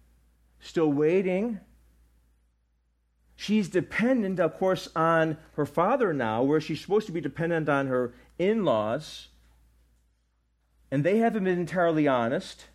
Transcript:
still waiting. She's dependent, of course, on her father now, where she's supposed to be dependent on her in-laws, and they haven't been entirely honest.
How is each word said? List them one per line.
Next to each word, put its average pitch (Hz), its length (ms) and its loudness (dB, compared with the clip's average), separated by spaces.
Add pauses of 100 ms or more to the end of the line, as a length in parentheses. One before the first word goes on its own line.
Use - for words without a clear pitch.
(580)
still 160 320 0
waiting. 180 680 0 (1800)
She's 208 320 0
dependent, 190 720 0
of 160 160 0
course, 190 400 0
on 160 400 2 (200)
her 147 100 0
father 196 480 0
now, 117 280 0
where 147 180 2
she's 156 200 -8
supposed 214 260 0
to 180 60 -10
be 165 80 -6
dependent 160 480 -4
on 139 200 2
her 123 260 -2 (240)
in-laws, 156 880 -2 (1600)
and 143 140 0
they 196 140 2
haven't 220 260 0
been 180 140 0
entirely 165 500 0
honest. 127 680 -2